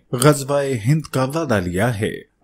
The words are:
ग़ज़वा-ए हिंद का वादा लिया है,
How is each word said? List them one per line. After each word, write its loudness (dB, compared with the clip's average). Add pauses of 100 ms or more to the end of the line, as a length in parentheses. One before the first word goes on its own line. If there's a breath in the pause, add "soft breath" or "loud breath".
(140)
ग़ज़वा-ए 2
हिंद 0
का -2
वादा 0
लिया 0
है, -2 (300)